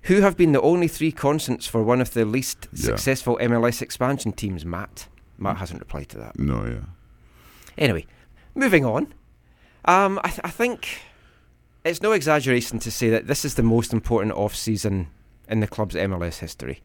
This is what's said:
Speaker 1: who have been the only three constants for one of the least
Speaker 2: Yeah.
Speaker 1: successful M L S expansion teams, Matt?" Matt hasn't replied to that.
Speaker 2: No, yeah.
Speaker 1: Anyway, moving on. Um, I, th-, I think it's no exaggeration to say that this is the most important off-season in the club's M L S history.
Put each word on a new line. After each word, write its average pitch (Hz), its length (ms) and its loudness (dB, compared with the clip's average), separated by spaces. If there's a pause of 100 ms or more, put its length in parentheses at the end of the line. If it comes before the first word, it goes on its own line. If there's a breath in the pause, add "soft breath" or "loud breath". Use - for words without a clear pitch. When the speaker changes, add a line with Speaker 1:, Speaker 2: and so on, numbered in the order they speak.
Speaker 1:
who 196 180 4
have 196 160 6
been 165 160 6
the 131 80 6
only 175 280 4
three 156 240 -2
constants 143 540 0
for 113 160 0
one 123 200 4
of 117 100 -2
the 113 140 2
least 123 460 -4
Speaker 2:
Yeah. - 140 -6
Speaker 1:
successful 120 540 0
M 120 140 2
L 117 100 2
S 120 160 0
expansion 135 520 -4
teams, 90 340 -6
Matt?" 87 420 -10 (300)
Matt 95 180 -2
hasn't 87 240 -10
replied - 300 -10
to - 80 -16
that. 57 200 -14
Speaker 2:
No, 62 280 -2
yeah. 58 140 -8 (1000 soft breath)
Speaker 1:
Anyway, 107 260 -2 (500 soft breath)
moving 190 300 2
on. 127 220 0 (800 soft breath)
Um, 196 360 4
I, 175 60 -2
th-, - 160 -6
I 175 60 -6
think - 500 -4 (800 soft breath)
it's 165 200 -4
no 214 100 2
exaggeration 135 680 2
to 113 100 -6
say 117 180 0
that 110 180 2
this 139 160 0
is 147 120 -4
the 123 80 2
most 113 320 4
important 107 400 0
off-season 101 720 -2 (420)
in 110 120 0
the 104 60 0
club's 101 300 -6
M 98 160 0
L 87 120 -4
S 85 160 -6
history. - 440 -10